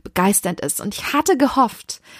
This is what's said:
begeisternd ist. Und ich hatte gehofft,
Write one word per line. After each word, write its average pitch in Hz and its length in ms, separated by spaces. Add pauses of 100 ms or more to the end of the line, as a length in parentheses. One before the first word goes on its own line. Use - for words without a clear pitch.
begeisternd 185 560
ist. - 220
Und 208 120
ich - 200
hatte 311 240
gehofft, - 640 (180)